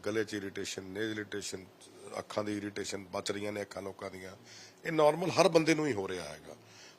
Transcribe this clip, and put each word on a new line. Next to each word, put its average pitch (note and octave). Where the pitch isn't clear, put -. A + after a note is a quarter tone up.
ਗਲੇ G#2+
'ਚ G#2+
ਇਰੀਟੇਸ਼ਨ, G2
ਨੇਜ਼ਲ G2+
ਇਰੀਟੇਸ਼ਨ, G2+
ਅੱਖਾਂ G#2
ਦੀ G#2
ਇਰੀਟੇਸ਼ਨ G2+
ਬਚ G2+
ਰਹੀਆਂ G#2
ਨੇ G#2
ਅੱਖਾਂ F#2+
ਲੋਕਾਂ G2
ਦੀਆਂ, F#2
ਇਹ E3
ਨਾਰਮਲ D#3
ਹਰ E3
ਬੰਦੇ E3
ਨੂੰ D3+
ਹੀ C3+
ਹੋ G2
ਰਿਹਾ F2+
ਹੈਗਾ। D2+